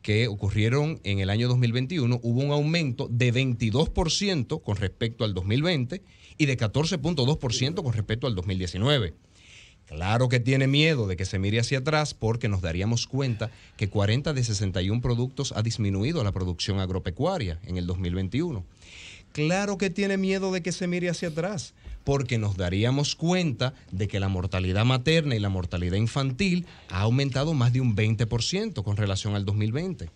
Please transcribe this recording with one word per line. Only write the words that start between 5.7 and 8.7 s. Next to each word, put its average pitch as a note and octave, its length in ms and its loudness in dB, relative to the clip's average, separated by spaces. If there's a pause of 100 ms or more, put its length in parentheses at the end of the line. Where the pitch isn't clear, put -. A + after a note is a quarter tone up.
y D3+ 80 6
de C3 100 2
catorce D3+ 400 0
punto C#3 300 2
dos D#3 100 4
por A#2+ 160 -2
ciento D3 300 0
con A#2+ 100 0
respecto A2 320 -2
al B2 80 0
dos F2+ 140 -4
mil F#2+ 100 -2
diecinueve. F#2+ 560 0 (720)